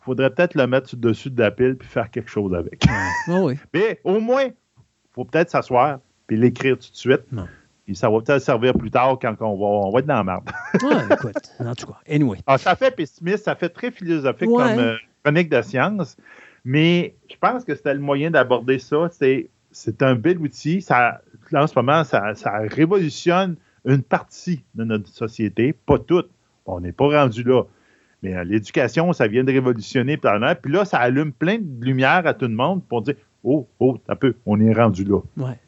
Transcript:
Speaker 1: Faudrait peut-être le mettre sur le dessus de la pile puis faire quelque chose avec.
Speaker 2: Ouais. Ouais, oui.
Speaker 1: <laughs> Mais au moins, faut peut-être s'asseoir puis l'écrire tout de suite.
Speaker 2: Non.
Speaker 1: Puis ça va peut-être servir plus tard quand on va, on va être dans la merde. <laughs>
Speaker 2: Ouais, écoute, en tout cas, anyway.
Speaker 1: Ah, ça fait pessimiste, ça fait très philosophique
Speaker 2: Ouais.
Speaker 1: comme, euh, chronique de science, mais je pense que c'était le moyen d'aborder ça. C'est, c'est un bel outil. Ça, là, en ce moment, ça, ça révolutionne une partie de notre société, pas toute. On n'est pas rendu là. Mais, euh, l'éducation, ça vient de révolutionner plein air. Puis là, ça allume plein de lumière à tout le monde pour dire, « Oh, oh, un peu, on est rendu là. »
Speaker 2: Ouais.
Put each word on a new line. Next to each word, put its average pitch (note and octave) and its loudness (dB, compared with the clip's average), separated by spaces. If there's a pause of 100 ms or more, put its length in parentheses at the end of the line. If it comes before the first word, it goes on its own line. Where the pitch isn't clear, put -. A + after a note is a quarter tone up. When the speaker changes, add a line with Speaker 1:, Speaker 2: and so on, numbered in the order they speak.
Speaker 1:
Faudrait C3 0
peut-être F3 0
le C3 4
mettre C3 0
sur C3 -12
le A#2 2
dessus A2 -2
de B2 -2
la G#2+ 4
pile B2+ 0
puis - -20
faire A2+ -4
quelque - -8
chose G2+ -4
avec. - -6 (440)
Speaker 2:
Ouais. E3+ -2
Ouais, F3+ 2
oui. D3 0 (120)
Speaker 1:
<laughs> - -20
Mais G3 -2
au F#3+ 0
moins, B3+ 0 (640)
faut B2+ -8
peut-être E3+ 0
s'asseoir C3 0 (280)
puis A2+ -2
l'écrire B2 2
tout - -20
de - -20
suite. C3 0 (100)
Speaker 2:
Non. G#2 -8 (400)
Speaker 1:
Puis G2 -8
ça A2+ 0
va G#2+ 2
peut-être C3+ 2
servir B2 2
plus G#2+ -2
tard B2+ 2
quand A2+ -4
on G#2+ -4
va, G2 -2 (220)
on G2 -4
va A#2+ 2
être C#3+ -4
dans C#3+ 0
la G#2+ 0
merde. F#2 -6 (140)
<laughs> G3+ -2
Speaker 2:
Ouais, B3 2
écoute, - -10
en A#2+ -6
tout - -16
cas, - -18 (120)
anyway. D3 0
Speaker 1:
Ah, C#3 4
ça F#3 0
fait C4 0
pessimiste, F#3 -6
ça D3 -2
fait F3 -6
très A#3+ -8
philosophique E3 -2
Speaker 2:
Ouais. A#3+ 4
Speaker 1:
comme, A3 2
euh, A#2 0 (280)
chronique D#3 2
de C3 2
science, C#3 -2 (480)
mais D#3+ 2 (140)
je - -20
pense B3 -2
que D3 -4
c'était C#3 -2
le C#3 -2
moyen C#3+ -2
d'aborder B2+ 2
ça. D3+ -2
C'est, C3 0 (220)
c'est - -6
un C3 4
bel E3 0
outil. D#3 -4
Ça, B2 0 (300)
là, D3 2
en D3+ 2
ce - -6
moment, C#3 2
ça, G#2+ -2
ça G#2 -6 (160)
révolutionne E3+ -2 (300)
une C3+ 2
partie - -6 (100)
de A2+ -8
notre G#2+ -4
société, A2+ -2
pas C#3 0
toute. E3 0 (380)
On F#2 -8
n'est F2 -8
pas C#3+ 2
rendu B2 0
là. A#2+ 4 (600)
Mais, F#2+ -6
euh, F2+ -6
l'éducation, B2 0
ça B2 2
vient A#2 2
de C3+ 2
révolutionner B2+ 0
plein G#2 2
air. D3+ 0
Puis C#3 -8
là, G3 2
ça F3+ -2
allume C3 0
plein F#3+ -2
de C3 -10
lumière C3+ 2
à C#3+ 2
tout C3 -4
le A2+ -2
monde E3 0
pour A#2 -4
dire, « C#3+ -4 (300)
Oh, C3 -2 (120)
oh, B2 2 (100)
un G#2 -2
peu, B2 0 (140)
on G#2 2
est A2 4
rendu G#2 2
là. » G2+ 2 (180)
Speaker 2:
Ouais. B2+ -6